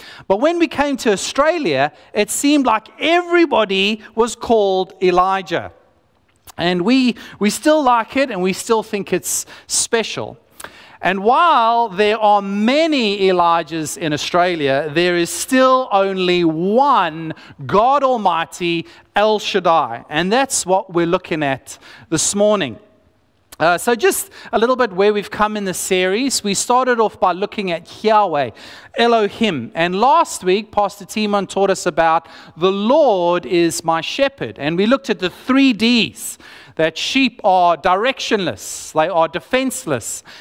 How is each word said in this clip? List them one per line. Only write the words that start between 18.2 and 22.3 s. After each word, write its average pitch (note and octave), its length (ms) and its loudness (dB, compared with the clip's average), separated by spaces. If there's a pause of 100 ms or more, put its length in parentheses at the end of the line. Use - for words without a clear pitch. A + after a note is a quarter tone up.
El G#3+ 220 2
Shaddai. D#3+ 680 0
And E3+ 240 -2
that's C4 340 0
what F#3 280 -2
we're E3+ 120 0
looking E3+ 380 -2
at C3+ 340 -6 (320)
this - 240 -2